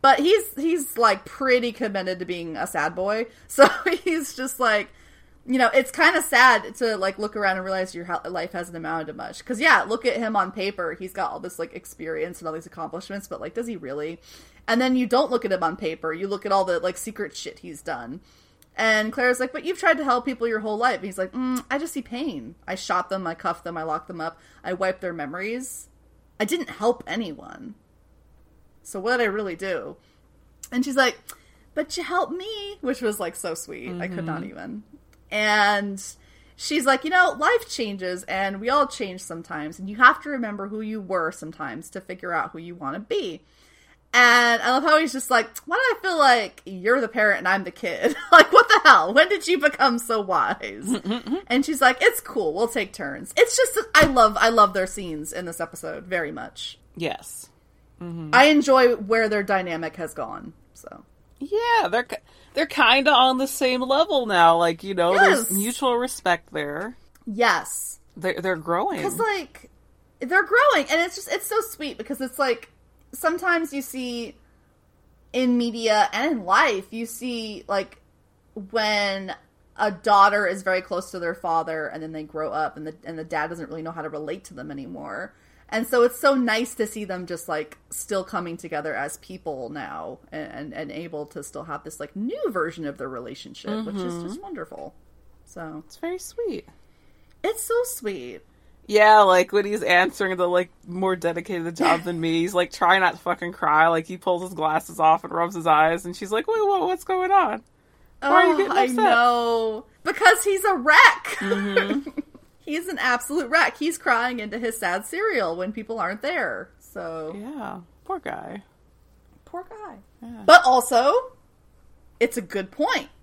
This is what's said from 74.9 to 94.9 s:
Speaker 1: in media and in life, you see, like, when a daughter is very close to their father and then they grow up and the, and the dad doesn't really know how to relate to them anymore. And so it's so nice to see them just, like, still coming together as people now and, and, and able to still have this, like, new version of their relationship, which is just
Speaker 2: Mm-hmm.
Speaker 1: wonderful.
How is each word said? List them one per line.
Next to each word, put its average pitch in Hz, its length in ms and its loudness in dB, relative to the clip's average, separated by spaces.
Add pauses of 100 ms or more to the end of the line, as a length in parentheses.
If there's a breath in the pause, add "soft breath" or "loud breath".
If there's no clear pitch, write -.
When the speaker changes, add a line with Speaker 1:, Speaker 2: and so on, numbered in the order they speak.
Speaker 1:
in 247 240 2
media 226 560 2
and 269 180 0
in 220 140 -4
life, 202 460 4
you 226 140 -6
see, 226 640 -8
like, 196 320 -4 (720)
when 202 640 -2 (440)
a 214 140 0
daughter 202 540 6
is 185 180 -2
very 185 180 0
close 175 300 -6
to 185 80 -10
their 170 160 -4
father 160 520 -2
and 160 160 -10
then 160 80 -12
they 156 120 -10
grow 156 280 -6
up 151 260 -4
and 156 80 -14
the, 156 100 -12 (100)
and 165 120 -12
the 160 60 -10
dad 156 260 -4
doesn't 170 200 -10
really 165 120 -10
know 165 100 -8
how 165 100 -12
to 151 80 -8
relate 160 360 -10
to - 80 -20
them 135 180 -14
anymore. 139 640 -12 (400 soft breath)
And 226 140 -4
so 240 160 4
it's 240 160 0
so 277 160 4
nice 240 400 -2
to 214 100 -2
see 208 200 -10
them 180 200 -10
just, 170 220 -10
like, 156 300 -6 (140)
still 190 340 -6
coming 175 320 -8
together 156 360 -8
as 139 240 -6
people 139 520 -12
now 98 500 -12 (120)
and, 156 200 -12
and, 143 220 -14
and 151 180 -10
able 160 360 -10
to 147 160 -14
still 143 200 -14
have 151 220 -12
this, 156 140 -16
like, 147 140 -12
new 349 360 -4
version 165 360 -4
of 143 120 -8
their 135 100 -10
relationship, 139 800 -10
which 208 100 -10
is 185 80 -6
just 175 320 -8
Speaker 2:
Mm-hmm. 359 80 -14
Speaker 1:
wonderful. 302 500 -14 (520)